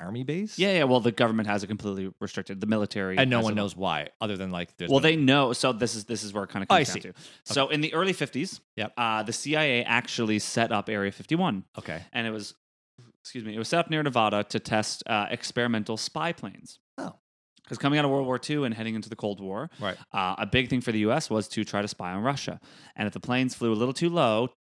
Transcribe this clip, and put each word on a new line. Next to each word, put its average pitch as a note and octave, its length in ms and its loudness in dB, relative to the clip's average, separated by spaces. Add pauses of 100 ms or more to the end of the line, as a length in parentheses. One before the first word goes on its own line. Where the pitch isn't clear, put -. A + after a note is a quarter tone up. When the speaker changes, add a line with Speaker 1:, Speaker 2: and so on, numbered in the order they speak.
Speaker 1:
army A2 240 -6
base? F3 340 -6
Speaker 2:
Yeah, G3 200 2
yeah. D3+ 40 6
Well, B2+ 160 6
the A2+ 140 2
government A2 340 2
has G#2 160 0
it F#2+ 60 -8
completely G2 520 -6
restricted. G2 400 -8
The G#2+ 60 -4
military G2+ 500 0
Speaker 1:
And C3 140 4
no B2 60 4
Speaker 2:
has A2+ 80 2
Speaker 1:
one G#2+ 80 2
Speaker 2:
it. - 20 0
Speaker 1:
knows G2+ 220 -2
why, E2 320 -2 (120)
other G#2 160 -2
than, F#2 140 -6
like, F2 280 -6
there's F2+ 120 -2
Speaker 2:
Well, C#3 80 8
Speaker 1:
no C#3 60 4
Speaker 2:
they D#3+ 100 6
know. C3+ 380 4
So B2+ 200 2
this A2+ 220 0
is, G#2 120 -8
this G#2+ 180 -6
is G2+ 80 -10
where G2+ 100 -4
it F#2+ 80 -8
kinda G2 200 -4
Speaker 1:
I F#3 80 8
Speaker 2:
comes C3 100 4
down F#2 60 -4
Speaker 1:
see. G2 80 -6
Speaker 2:
to. F2+ 120 -14 (300)
So C3+ 220 2
Speaker 1:
Okay. D3+ 100 -2
Speaker 2:
in D3 40 2
the D#3 140 -2
early F#3 180 2
fifties, D3+ 480 -4 (160)
Speaker 1:
Yep. A2 200 -6
Speaker 2:
uh, A2 260 0
the G#2+ 100 -4
C C#3+ 220 -2
I D#3 80 4
A B2 220 2
actually A2+ 560 2
set A2+ 320 2
up G2+ 180 0
Area G2 220 0
fifty-one. D3+ 540 -2 (120)
Speaker 1:
Okay. E2+ 240 -10 (100)
Speaker 2:
And A#2 140 -2
it A2 60 -4
was, G#2 240 -10 (680)
excuse A#2 220 -12
me, G#2+ 100 -8
it A2+ 40 -6
was A2 100 -4
set E3+ 100 4
up E3+ 120 0
near D#3 120 2
Nevada A2 400 4
to - 160 -2
test, - 480 -2
uh, G#2 240 0
experimental A2+ 680 -2
spy D#3+ 360 -4
planes. - 480 -14 (180)
Speaker 1:
Oh. - 160 -10 (540)
Speaker 2:
'Cause C3 80 -8
coming C#3+ 220 2
out D3 80 4
of C#3 40 2
World C#3 140 2
War B2+ 140 0
Two D3 260 -2
and A2+ 80 -2
heading A2+ 220 -6
into G#2+ 160 -8
the A2+ 60 -10
Cold G2+ 240 -4
War, G2+ 280 -8 (100)
Speaker 1:
Right. G2 160 -4 (180)
Speaker 2:
uh, F#2+ 260 0
a G#2+ 80 -2
big B2+ 240 2
thing B2+ 100 2
for A#2+ 100 -4
the G#2+ 100 2
U G#2+ 120 4
S D#3 160 0
was A2 200 -2
to A2 160 -2
try G2+ 180 -4
to G#2 60 -4
spy F2+ 260 -8
on G2+ 80 -4
Russia. C3+ 360 -4 (380)
And G#2+ 100 -2
if G2+ 60 -4
the - 80 -10
planes B2+ 340 0
flew A#2 160 0
a A2+ 40 4
little B2 180 0
too E3+ 160 0
low B2+ 400 2 (160)